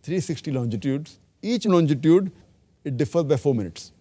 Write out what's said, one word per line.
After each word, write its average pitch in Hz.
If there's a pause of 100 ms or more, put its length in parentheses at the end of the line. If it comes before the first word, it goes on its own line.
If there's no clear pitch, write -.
three 180
sixty 147
longitudes. 135 (240)
Each 226
longitude, 170 (540)
it 135
differs 156
by 139
four 135
minutes. 90 (100)